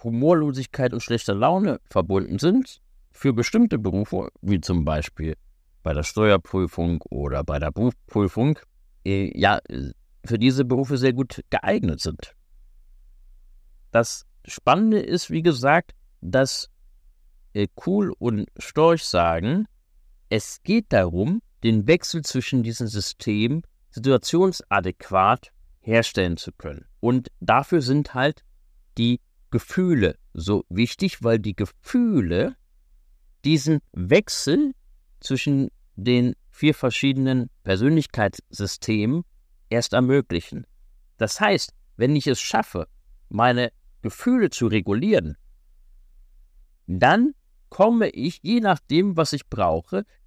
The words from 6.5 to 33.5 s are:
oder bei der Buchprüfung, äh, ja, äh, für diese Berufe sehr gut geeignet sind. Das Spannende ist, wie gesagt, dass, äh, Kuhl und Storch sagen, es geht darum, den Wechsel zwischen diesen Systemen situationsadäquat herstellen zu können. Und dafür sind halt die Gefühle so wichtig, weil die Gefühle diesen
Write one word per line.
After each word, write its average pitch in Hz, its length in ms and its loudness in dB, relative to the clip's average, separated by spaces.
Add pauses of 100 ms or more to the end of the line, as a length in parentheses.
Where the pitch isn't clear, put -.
oder 69 340 -6
bei 73 160 -4
der 76 120 -4
Buchprüfung, 110 880 -2 (440)
äh, 98 340 -4
ja, 98 300 2
äh, 65 240 -10 (320)
für 117 140 -4
diese 131 260 2
Berufe 131 340 -2
sehr 127 160 2
gut 127 360 -6
geeignet - 500 -2
sind. - 360 -10 (1500)
Das - 360 0 (200)
Spannende 208 540 2
ist, - 320 -4
wie 160 100 -2
gesagt, 147 500 2 (300)
dass, 127 480 -2 (840)
äh, 104 220 -2
Kuhl 190 440 -2
und 113 280 -2 (100)
Storch 165 460 2
sagen, 90 640 0 (640)
es - 340 -4
geht 214 300 0
darum, 101 480 2 (220)
den 110 240 2
Wechsel 170 340 2
zwischen 127 420 -2
diesen 113 240 -6
Systemen 110 760 -2 (260)
situationsadäquat 117 1600 0 (300)
herstellen 104 560 0
zu - 160 -12
können. - 320 -14 (160)
Und 123 280 0 (120)
dafür 143 400 2
sind 135 320 0
halt 135 320 -2 (520)
die 120 220 2 (300)
Gefühle 127 640 0 (180)
so 95 360 -2
wichtig, 120 540 -2
weil 113 160 2
die 104 160 -6
Gefühle 143 1000 -2 (880)
diesen 151 360 2 (120)